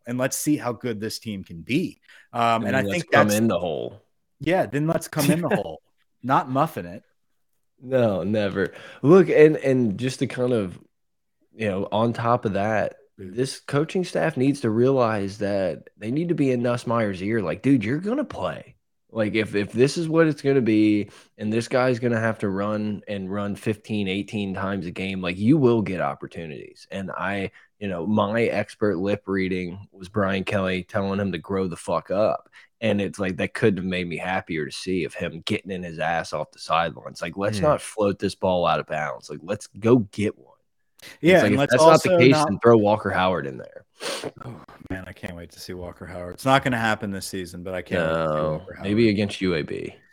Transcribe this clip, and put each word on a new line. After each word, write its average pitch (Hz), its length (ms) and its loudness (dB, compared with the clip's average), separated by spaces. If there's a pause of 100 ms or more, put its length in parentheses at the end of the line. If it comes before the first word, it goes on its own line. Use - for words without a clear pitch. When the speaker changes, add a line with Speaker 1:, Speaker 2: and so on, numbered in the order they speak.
Speaker 1:
and 120 120 -6
let's 131 180 0
see 147 220 0
how 120 160 -4
good 110 260 -6
this 107 180 -6
team 101 260 -8
can 85 180 -14
be. 131 380 -2 (340)
Um, 117 320 2
Speaker 2:
And - 20 0
Speaker 1:
and 123 80 0
I 135 40 4
Speaker 2:
then 101 100 -2
let's 175 140 -2
Speaker 1:
think - 80 -4
Speaker 2:
come 104 160 6
Speaker 1:
that's 104 100 2
Speaker 2:
in 113 100 2
the 92 100 0
hole. 71 440 -6 (380)
Speaker 1:
Yeah, 160 260 0
then 143 200 -2
let's 165 220 -2
come 147 220 2
in 160 100 2
the 165 80 -2
Speaker 2:
<laughs> 202 60 2
Speaker 1:
hole, 85 260 -4 (420)
not 139 280 2
muffin 131 360 -2
it. 87 160 -14 (800)
Speaker 2:
No, 120 420 0
never. 98 500 0 (300)
Look, 160 260 8
and, 151 300 8
and 127 400 2
just 127 220 -6
to 135 60 2
kind 123 260 -2
of, 98 260 -2 (760)
you 110 140 -4
know, 95 220 -2
on 117 220 0
top 120 320 0
of 101 100 0
that, 101 420 0 (240)
Speaker 1:
Mm. 92 160 -12
Speaker 2:
this 131 240 -4
coaching 160 420 -2
staff 160 340 -2
needs 139 260 0
to 117 80 2
realize 110 680 2
that 98 580 -2
they 107 140 -8
need 165 200 -2
to 165 40 0
be 143 160 2
in 123 120 0
Nussmeier's 117 600 -2
ear. 110 200 0
Like, 85 200 -4
"Dude, 131 220 4
you're 139 160 -2
gonna 233 240 -4
play." - 500 -8 (340)
Like, 107 280 -2
if, 110 180 0
if 104 160 -2
this 131 260 2
is 165 120 -2
what 160 180 4
it's 151 160 -2
gonna 139 180 2
be, 107 500 4 (280)
and 107 140 -4
this 113 160 -2
guy's 127 320 2
gonna 117 180 0
have 113 220 -2
to 107 80 0
run 104 580 -4
and 98 260 -6
run 101 220 -4
fifteen, 104 540 -4
eighteen 98 440 -4
times 95 340 -4
a 90 40 -6
game, 95 300 -6
like, 90 180 -4
you 117 180 4
will 120 240 4
get 92 200 -4
opportunities. 71 920 -8
And 95 220 -8
I, 95 400 -6 (260)
you 104 80 -8
know, 87 180 -4
my 107 420 2
expert 98 500 -2
lip 101 320 -2
reading 92 640 -4
was 92 160 -18
Brian 95 340 0
Kelly 92 400 -2
telling 98 380 -2
him 98 100 0
to 85 80 -4
grow 95 300 -2
the 82 80 -6
fuck - 340 -4
up. 95 380 0 (320)
And 104 200 0
it's 92 200 -4
like, 92 160 -2
that 98 180 -4
couldn't 107 220 4
have 92 100 -4
made 90 220 -2
me 85 80 -6
happier 90 500 -4
to 65 60 -12
see 92 320 -4
of - 100 -8
him 82 320 -8
getting 104 240 -4
in 90 140 -8
his 82 160 -10
ass 82 320 -2
off 78 180 -6
the - 80 -20
sidelines. 80 640 -4
Like, 85 140 -8
let's 101 220 -2
Speaker 3:
Hmm. 95 80 0
Speaker 2:
not 147 140 2
float - 380 -2
this 98 160 -2
ball 90 320 0
out 78 140 2
of 71 80 -10
bounds. 76 420 -6
Like, 76 140 -10
let's 101 240 -8
go 113 300 4
get 101 380 -4
one. - 120 -20 (720)
Speaker 1:
Yeah, 170 140 6
Speaker 2:
It's 165 80 8
like, 107 60 4
Speaker 1:
and 101 60 4
Speaker 2:
if 135 40 4
Speaker 1:
let's 143 140 2
Speaker 2:
that's 143 100 6
not 160 200 10
the - 100 0
Speaker 1:
also 180 60 6
Speaker 2:
case, 123 140 8
Speaker 1:
not 151 160 4
Speaker 2:
then 98 120 -2
throw 117 180 8
Walker 104 320 2
Howard 92 360 0
in 65 120 -10
there. 50 260 -18 (580)
Speaker 1:
Oh, 120 160 -14 (320)
man, 92 160 -8
I 92 60 -14
can't 92 240 -12
wait 85 140 -14
to - 100 -20
see - 140 -12
Walker 87 320 -12
Howard. 90 260 -12
It's - 140 -10
not 135 180 4
gonna 123 140 0
happen 110 320 -2
this 95 160 -8
season, 90 360 -10
but 92 120 -8
I 90 80 -4
can't 90 180 -2
wait 80 140 0
to 82 140 0
see 78 80 0
Speaker 2:
No, 78 160 -2
Speaker 1:
Walker 82 220 -10
Howard. 85 140 -8
Speaker 2:
maybe 110 220 4
against 101 320 -2
U 92 120 0
A 76 80 -2
B. - 320 -10 (180)